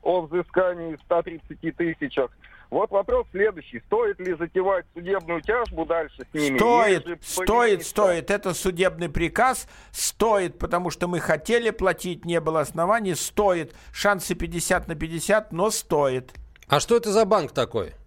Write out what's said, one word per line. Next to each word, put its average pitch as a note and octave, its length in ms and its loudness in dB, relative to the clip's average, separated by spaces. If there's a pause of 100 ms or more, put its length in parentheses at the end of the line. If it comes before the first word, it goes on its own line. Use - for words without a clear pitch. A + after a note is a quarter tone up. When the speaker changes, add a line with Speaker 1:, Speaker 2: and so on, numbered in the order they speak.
Speaker 1:
о F3+ 200 2
взыскании E3+ 840 -2
ста E3+ 180 0
тридцати E3 500 -10
тысячах. D3+ 580 -4 (400)
Вот F3 200 0
вопрос G3+ 420 0
следующий. F#3 540 -2
Стоит G#3 340 0
ли F3+ 160 -4
затевать F3+ 480 -2 (100)
судебную F3 460 -4
тяжбу G3+ 460 -4
дальше D#3+ 440 -4
с - 40 -20
ними? D3 240 0
Speaker 2:
Стоит, A3 480 4
Speaker 1:
Или E3+ 80 -8
же D#3+ 80 -16
Speaker 2:
стоит, F#3 260 -2
Speaker 1:
повиниться? G#3+ 420 4
Speaker 2:
стоит. F#3 400 2
Это G3+ 240 -2
судебный F3 540 -2
приказ. E3+ 580 0 (240)
Стоит, G3+ 680 0
потому F3 320 -2
что - 180 -4
мы F3 100 -2
хотели F#3 520 0
платить, F3+ 560 -2
не E3+ 140 2
было D#3+ 200 0
оснований. F3+ 540 0
Стоит. F3+ 600 0 (160)
Шансы F#3+ 440 0
пятьдесят E3+ 520 -2
на F#3 80 -6
пятьдесят, E3 560 -2
но F#3 200 2
стоит. C3 640 0 (360)
Speaker 3:
А C#3+ 100 4
что A3+ 180 2
это A3 140 0
за G#3+ 140 6
банк F#3+ 280 2
такой? A2 400 -2 (140)